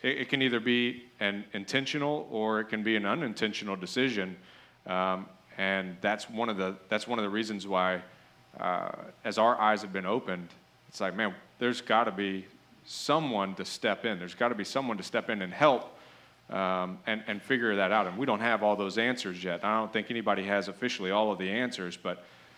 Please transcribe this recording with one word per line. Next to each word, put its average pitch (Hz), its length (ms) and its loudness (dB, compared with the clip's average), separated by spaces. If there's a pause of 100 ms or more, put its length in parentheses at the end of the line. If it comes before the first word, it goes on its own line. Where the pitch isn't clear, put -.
it, 135 200 0
it 120 80 -6
can 135 100 2
either 123 200 2
be 120 440 0 (160)
an 101 320 -2
intentional 143 800 -2
or 110 300 0
it 110 100 -6
can 107 120 -2
be 110 140 2
an 101 80 0
unintentional 104 720 -2
decision. 95 600 0 (500)
Um, 92 400 0 (320)
and 95 420 0
that's 107 300 0
one 117 180 -2
of 104 80 -2
the, 95 200 -2 (120)
that's 107 180 0
one 117 120 0
of 107 60 0
the 101 60 -2
reasons 104 360 -2
why, 92 340 2 (580)
uh, - 340 -2 (320)
as 104 120 -4
our 113 240 6
eyes 107 220 4
have 98 100 -8
been 95 140 -2
opened, 95 420 -2 (400)
it's - 120 -12
like, 95 140 0
man, 101 200 0 (240)
there's 123 240 0
gotta 113 280 4
be 95 360 -2 (400)
someone 120 680 0
to 92 100 -8
step - 400 -2
in. 107 140 -2
There's 90 160 -10
gotta 120 200 2
be 104 100 -4
someone 123 320 -2
to 92 60 -6
step - 260 -2
in 104 140 -2
and 90 100 -4
help, 143 440 4 (540)
um, 92 560 0
and, 110 220 -2
and 104 120 -4
figure 117 360 2
that 95 160 4
out. 104 140 4
And 90 120 -4
we 135 80 -2
don't 107 140 2
have 113 220 2
all 104 120 4
those 98 240 -2
answers 107 460 0
yet. 87 200 -2
I 107 140 2
don't 107 140 -2
think 107 180 -2
anybody 104 340 0
has 98 240 0
officially 95 420 -2
all 107 200 4
of 95 80 -2
the 95 100 -2
answers, 104 480 -4
but, 90 280 -6 (340)